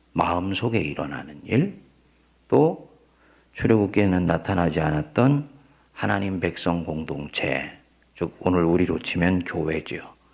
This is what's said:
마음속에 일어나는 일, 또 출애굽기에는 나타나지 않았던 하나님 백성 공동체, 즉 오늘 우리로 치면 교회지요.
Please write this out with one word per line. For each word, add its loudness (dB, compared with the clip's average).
마음속에 -2
일어나는 -8
일, 0
또 2
출애굽기에는 4
나타나지 0
않았던 2
하나님 -2
백성 -2
공동체, -6
즉 -6
오늘 2
우리로 2
치면 0
교회지요. -6